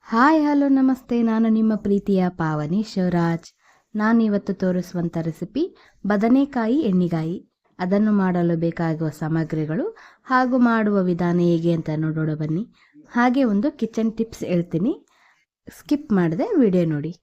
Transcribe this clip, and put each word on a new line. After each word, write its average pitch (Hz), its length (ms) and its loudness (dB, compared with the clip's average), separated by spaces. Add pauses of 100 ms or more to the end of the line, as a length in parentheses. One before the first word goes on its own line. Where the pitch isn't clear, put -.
(140)
ಹಾಯ್, 294 320 4
ಹಲೋ, 285 200 2 (100)
ನಮಸ್ತೆ. 262 400 0 (120)
ನಾನು 220 180 2 (100)
ನಿಮ್ಮ 220 160 2 (120)
ಪ್ರೀತಿಯ 202 380 2 (180)
ಪಾವನಿ 156 400 -2 (100)
ಶಿವರಾಜ್. 170 580 0 (520)
ನಾನಿವತ್ತು 214 600 2
ತೋರಿಸುವಂಥ 180 560 -2 (100)
ರೆಸಿಪಿ 170 360 -6 (480)
ಬದನೆಕಾಯಿ 233 680 2 (120)
ಎಣ್ಣಿಗಾಯಿ. 170 500 0 (460)
ಅದನ್ನು 202 360 2
ಮಾಡಲು 175 440 2
ಬೇಕಾಗುವ 165 440 -2 (120)
ಸಾಮಗ್ರಿಗಳು 156 680 -2 (440)
ಹಾಗೂ 254 280 2 (100)
ಮಾಡುವ 214 400 0
ವಿಧಾನ 175 300 0 (100)
ಹೇಗೆ 170 300 2
ಅಂತ 160 120 -6 (140)
ನೋಡೋಣ 156 380 -2
ಬನ್ನಿ. 156 200 -4 (540)
ಹಾಗೆ 247 260 2 (100)
ಒಂದು 208 180 0 (100)
ಕಿಚನ್ 226 400 -4
ಟಿಪ್ಸ್ 226 320 -6
ಹೇಳ್ತೀನಿ, 175 400 -2 (840)
ಸ್ಕಿಪ್ 294 420 -4
ಮಾಡದೆ 175 280 0 (140)
ವಿಡಿಯೋ 180 220 4 (100)
ನೋಡಿ. 147 180 -6 (100)